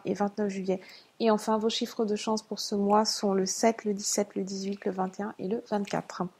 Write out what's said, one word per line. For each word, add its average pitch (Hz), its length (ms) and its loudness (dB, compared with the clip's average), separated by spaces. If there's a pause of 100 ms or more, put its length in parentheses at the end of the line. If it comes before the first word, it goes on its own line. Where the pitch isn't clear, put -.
et 185 80 0
vingt-neuf 202 340 0
juillet. 190 320 -2 (400)
Et 226 120 4
enfin, 220 260 2
vos 214 100 0
chiffres 226 380 0
de 208 100 2
chance 220 280 -2
pour - 180 -8
ce - 140 -2
mois 202 280 6
sont 202 300 2
le 190 120 4
sept, 226 380 2
le 208 100 0
dix-sept, 202 420 -2
le 196 80 -2
dix-huit, 196 420 -6
le 202 60 0
vingt 185 280 -4
et 202 40 -4
un 214 140 -6
et 190 120 -4
le 233 200 -2
vingt-quatre. 196 540 -2 (160)